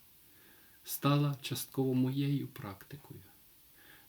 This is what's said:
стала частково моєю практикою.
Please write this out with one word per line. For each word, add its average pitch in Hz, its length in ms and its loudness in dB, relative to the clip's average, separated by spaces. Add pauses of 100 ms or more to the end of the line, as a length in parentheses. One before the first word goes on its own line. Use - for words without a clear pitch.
(840)
стала 143 580 2
частково 131 520 -2
моєю 135 540 2
практикою. - 760 -14 (880)